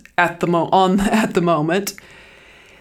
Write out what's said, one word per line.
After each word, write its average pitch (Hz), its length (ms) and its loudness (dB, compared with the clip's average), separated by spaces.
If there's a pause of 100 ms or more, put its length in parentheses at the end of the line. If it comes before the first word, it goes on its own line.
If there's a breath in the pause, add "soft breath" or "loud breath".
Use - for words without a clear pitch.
(160)
at 175 220 0
the - 80 -2
mo-, 170 240 0
on, 185 300 2
<laughs> - 0 -
at 214 340 0
the 185 60 2
moment, 170 540 -2 (880 loud breath)